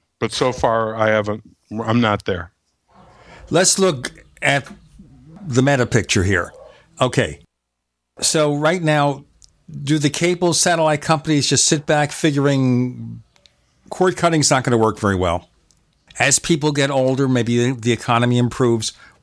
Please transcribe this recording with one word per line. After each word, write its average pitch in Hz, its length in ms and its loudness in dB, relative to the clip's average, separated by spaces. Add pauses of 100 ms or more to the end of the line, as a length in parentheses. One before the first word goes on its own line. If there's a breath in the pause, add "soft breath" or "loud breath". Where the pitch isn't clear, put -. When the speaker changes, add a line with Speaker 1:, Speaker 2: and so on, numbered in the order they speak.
(200)
Speaker 1:
But 113 140 -4
so 131 180 0
far 113 440 -2
I 110 140 0
haven't, 107 340 -2 (380)
I'm 117 200 0
not 104 240 0
there. 87 260 -6 (1000 loud breath)
Speaker 2:
Let's 185 300 2
look 156 320 -2 (300)
at 139 260 0 (760)
the 127 160 0
meta 131 240 2
picture 101 380 0
here. 90 280 0 (480 loud breath)
Okay. 120 400 -2 (840)
So 151 340 0
right 160 260 0
now, 143 440 0 (580)
do 147 140 0
the 147 120 0
cable 175 440 0
satellite 156 480 0
companies 151 480 0
just - 160 2
sit 151 220 0
back 147 240 0
figuring 127 1120 0 (680)
cord 185 260 0
cutting's 165 360 2
not 131 120 2
gonna 120 140 2
work 110 220 2
very 98 160 0
well? 90 340 -2 (680)
As 139 180 2
people 151 340 0
get 139 200 0
older, 131 360 0
maybe 120 440 0
the 120 200 -2
economy 120 460 0
improves, 120 560 0 (300 loud breath)